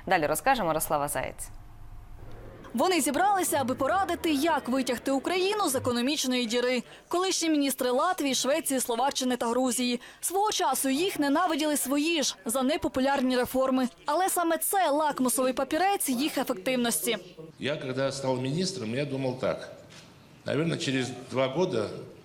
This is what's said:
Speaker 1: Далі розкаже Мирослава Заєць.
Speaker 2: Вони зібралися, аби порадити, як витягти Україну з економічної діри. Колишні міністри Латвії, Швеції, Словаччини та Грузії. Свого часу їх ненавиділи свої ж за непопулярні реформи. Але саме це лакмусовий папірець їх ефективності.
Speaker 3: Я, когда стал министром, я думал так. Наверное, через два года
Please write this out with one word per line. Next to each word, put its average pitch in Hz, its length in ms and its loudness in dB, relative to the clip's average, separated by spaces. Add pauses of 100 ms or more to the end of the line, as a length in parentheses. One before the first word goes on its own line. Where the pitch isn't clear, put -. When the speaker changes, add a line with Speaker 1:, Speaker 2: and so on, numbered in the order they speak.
Speaker 1:
Далі 170 200 4
розкаже 208 380 2
Мирослава 156 440 0
Заєць. - 420 -6 (1200)
Speaker 2:
Вони 320 280 4
зібралися, 349 600 2
аби 254 140 -2
порадити, 339 560 0
як 294 380 0
витягти 254 420 0
Україну 359 580 0
з 254 60 0
економічної 247 720 0
діри. 247 380 0 (240)
Колишні 339 420 0
міністри 277 420 0
Латвії, 285 440 2
Швеції, 262 440 0
Словаччини 254 580 0
та 240 100 -2
Грузії. 247 540 2 (200)
Свого 403 300 0
часу 277 380 0
їх 311 300 0
ненавиділи 302 580 2
свої 294 460 0
ж - 120 -2 (100)
за 247 160 0
непопулярні 269 760 2
реформи. 262 500 2 (180)
Але 339 240 2
саме 330 280 2
це 359 320 2
лакмусовий 269 640 2
папірець 311 560 0
їх 269 280 0
ефективності. 240 800 0 (420)
Speaker 3:
Я, 139 160 -2
когда 131 360 -2
стал 131 280 0
министром, 131 560 -2
я 147 100 0
думал 135 340 -2
так. - 320 -2 (720)
Наверное, 143 320 0
через 131 300 -2 (240)
два 131 160 2
года 120 420 0 (340)